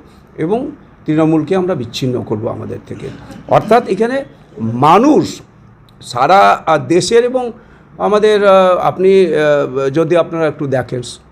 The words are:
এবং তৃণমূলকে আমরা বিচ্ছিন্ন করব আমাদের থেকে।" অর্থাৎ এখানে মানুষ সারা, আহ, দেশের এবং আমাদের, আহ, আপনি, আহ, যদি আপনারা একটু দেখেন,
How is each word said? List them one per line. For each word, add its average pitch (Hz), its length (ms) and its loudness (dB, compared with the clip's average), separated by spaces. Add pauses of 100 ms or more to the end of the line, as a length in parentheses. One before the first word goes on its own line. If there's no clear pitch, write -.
(380)
এবং 220 340 -4 (340)
তৃণমূলকে 160 500 0
আমরা 180 200 -2
বিচ্ছিন্ন 123 480 -6
করব 110 240 -6
আমাদের 107 300 -10 (100)
থেকে।" - 200 -14 (400)
অর্থাৎ 214 400 2
এখানে 233 380 -4 (360)
মানুষ 160 800 2 (600)
সারা, 185 640 2
আহ, 160 120 2 (100)
দেশের 226 380 2
এবং 247 260 -4 (460)
আমাদের, 202 500 2
আহ, 190 300 4
আপনি, 185 500 2
আহ, 143 640 0
যদি 160 280 0
আপনারা 165 300 -2
একটু 151 200 -6
দেখেন, 127 340 -4 (300)